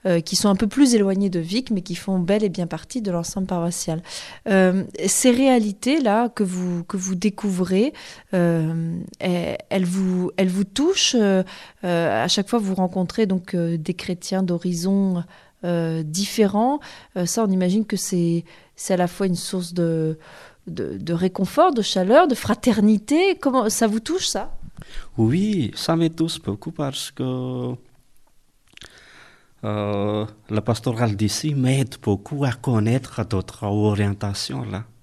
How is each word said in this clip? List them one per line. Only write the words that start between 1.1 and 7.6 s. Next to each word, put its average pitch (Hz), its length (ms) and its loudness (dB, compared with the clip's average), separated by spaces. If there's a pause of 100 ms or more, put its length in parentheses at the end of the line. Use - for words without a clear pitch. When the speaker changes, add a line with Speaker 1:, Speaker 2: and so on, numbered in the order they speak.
Speaker 1:
de 175 80 -2
Vic, 202 320 -4
mais 190 120 0
qui 175 120 -8
font 190 240 -2
bel 196 240 2
et 208 60 2
bien 175 180 -2
partie 165 340 -8
de 202 120 -4
l'ensemble 175 340 -4
paroissial. 170 560 -2 (460)
Euh, 190 340 4 (240)
ces 254 240 4
réalités-là 240 1000 2
que - 120 -4
vous, 180 400 -2
que - 140 -8
vous 185 180 -4
découvrez, 190 800 0 (420)